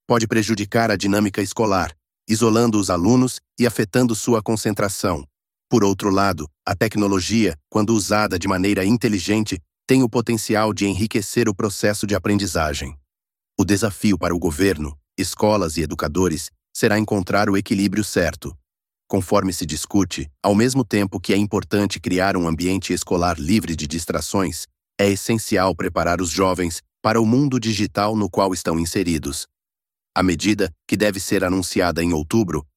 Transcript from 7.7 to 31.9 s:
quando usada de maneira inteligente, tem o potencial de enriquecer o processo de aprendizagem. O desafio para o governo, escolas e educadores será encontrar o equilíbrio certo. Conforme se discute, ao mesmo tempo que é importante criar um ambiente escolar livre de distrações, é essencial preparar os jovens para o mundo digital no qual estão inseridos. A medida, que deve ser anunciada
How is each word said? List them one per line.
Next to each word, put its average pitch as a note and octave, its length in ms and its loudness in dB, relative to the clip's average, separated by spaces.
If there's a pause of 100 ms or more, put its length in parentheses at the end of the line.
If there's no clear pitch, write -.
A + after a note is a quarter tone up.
quando G#2+ 200 0
usada G#2 480 0
de F2 80 -4
maneira F#2+ 380 0
inteligente, G#2 760 0 (280)
tem C3 160 4
o A#2+ 60 2
potencial A2 640 0
de G2+ 140 -2
enriquecer A2 640 -2
o G2+ 60 -2
processo G#2 520 -2
de G2+ 80 0
aprendizagem. E2 840 -2 (640)
O F#2+ 60 4
desafio G2+ 540 0
para F2 160 -2
o F2 40 -2
governo, D#2 580 0 (200)
escolas F#2+ 600 0
e E2+ 60 -2
educadores D#2 680 -2 (240)
será G#2+ 240 2
encontrar G#2 500 0
o G2 80 2
equilíbrio G2+ 480 0
certo. - 520 -4 (520)
Conforme F#2+ 440 0
se F2 140 -6
discute, D#2+ 640 -2 (120)
ao G2+ 120 4
mesmo B2 300 2
tempo G2+ 360 -2
que G2 140 0
é - 20 2
importante G2+ 640 -2
criar F#2+ 360 0
um E2+ 120 0
ambiente F2+ 460 -2
escolar F2 440 -2
livre E2+ 380 0
de D2+ 100 -8
distrações, E2+ 800 -4 (320)
é G2+ 120 4
essencial G2 640 0
preparar F2 480 -2
os F2 80 -2
jovens F2 520 0 (200)
para A2 180 0
o A2+ 60 2
mundo C3 340 2
digital G#2+ 560 -2
no G#2 140 0
qual G2 240 2
estão E2+ 240 -2
inseridos. E2 680 -2 (680)
A F2+ 80 0
medida, F#2 500 0 (140)
que A2 100 -2
deve G2 240 0
ser F#2+ 240 0
anunciada F2+ 580 0